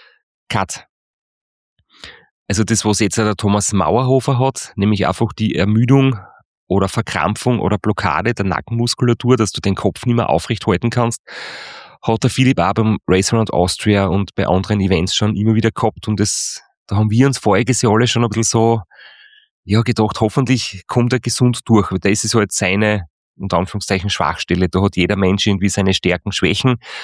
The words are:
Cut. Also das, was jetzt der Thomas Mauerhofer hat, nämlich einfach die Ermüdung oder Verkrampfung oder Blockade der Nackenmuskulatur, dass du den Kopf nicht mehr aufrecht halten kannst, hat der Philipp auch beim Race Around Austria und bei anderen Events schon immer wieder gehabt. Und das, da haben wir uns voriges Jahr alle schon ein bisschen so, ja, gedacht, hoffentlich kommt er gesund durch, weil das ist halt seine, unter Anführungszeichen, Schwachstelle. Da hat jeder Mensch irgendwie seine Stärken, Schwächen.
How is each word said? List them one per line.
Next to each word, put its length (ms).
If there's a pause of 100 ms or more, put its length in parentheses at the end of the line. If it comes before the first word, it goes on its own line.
(500)
Cut. 360 (1600)
Also 160
das, 200
was 160
jetzt 180
der 180
Thomas 380
Mauerhofer 680
hat, 360
nämlich 320
einfach 260
die 220
Ermüdung 640 (480)
oder 220
Verkrampfung 680
oder 180
Blockade 560
der 120
Nackenmuskulatur, 920
dass 140
du 100
den 140
Kopf 300
nicht 100
mehr 140
aufrecht 360
halten 240
kannst, 320 (800)
hat 220
der 60
Philipp 300
auch 140
beim 240 (100)
Race 260
Around 180
Austria 540
und 300
bei 120
anderen 320
Events 360
schon 200
immer 200
wieder 160
gehabt. 360
Und 120
das, 420 (260)
da 80
haben 160
wir 160
uns 100
voriges 440
Jahr 120
alle 140
schon 160
ein 60
bisschen 140
so, 380 (840)
ja, 160
gedacht, 400
hoffentlich 640
kommt 260
er 60
gesund 460
durch, 260
weil 80
das 240
ist 100
halt 180
seine, 540 (320)
unter 200
Anführungszeichen, 520
Schwachstelle. 600
Da 120
hat 140
jeder 200
Mensch 300
irgendwie 240
seine 240
Stärken, 380
Schwächen. 460 (260)